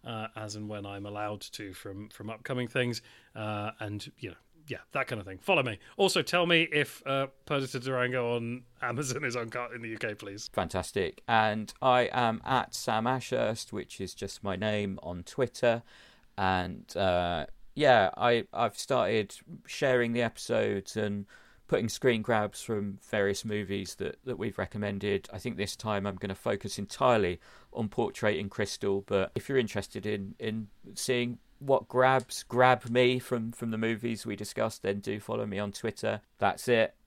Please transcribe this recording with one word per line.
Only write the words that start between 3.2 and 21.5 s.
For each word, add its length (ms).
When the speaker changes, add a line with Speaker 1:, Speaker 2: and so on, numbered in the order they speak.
Speaker 1:
uh, 360
and, 380
you 100
know, 80
yeah, 140
that 140
kind 120
of 80
thing. 120
Follow 240
me. 160
Also, 240
tell 240
me 260
if, 360
uh, 220
Perdita 340
Durango 560
on 280
Amazon 420
is 100
uncut 380
in 80
the 80
U 80
K, 180
please. 380
Speaker 2:
Fantastic. 760
And 540
I 320
am 320
at 300
Sam 320
Ashurst, 680
which 260
is 140
just 320
my 120
name 460
on 200
Twitter. 600
And, 580
uh, 520
yeah, 440
I, 340
I've 240
started 580
sharing 480
the 80
episodes 760
and 260